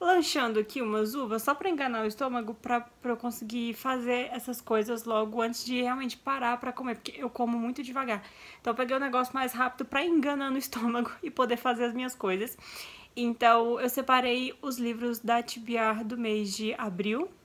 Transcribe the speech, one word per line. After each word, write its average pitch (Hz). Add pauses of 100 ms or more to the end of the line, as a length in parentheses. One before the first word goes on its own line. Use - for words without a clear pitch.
lanchando 311
aqui 214
umas 214
uvas 220
só 285
pra 381
enganar 262
o 214
estômago, 233
pra, 240
pra 240
eu 233
conseguir 233
fazer 247
essas 247
coisas 220
logo 220
antes 233
de 247
realmente 247
parar 247
pra 247
comer, 247
porque -
eu 262
como 233
muito 247
devagar. 247 (400)
Então 240
eu -
peguei 254
um -
negócio 254
mais 254
rápido 254
pra 277
ir 359
enganando 277
o -
estômago 233
<laughs> -
e 330
poder 240
fazer 240
as 240
minhas 254
coisas. 196 (560)
Então 233
eu 247
separei 254
os 269
livros 233
da 233
T 240
B 233
R 220
do 226
mês 214
de 220
abril. 214 (140)